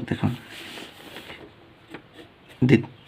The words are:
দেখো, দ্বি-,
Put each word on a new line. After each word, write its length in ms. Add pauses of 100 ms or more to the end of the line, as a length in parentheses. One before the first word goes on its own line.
দেখো, 200 (2250)
দ্বি-, 260 (200)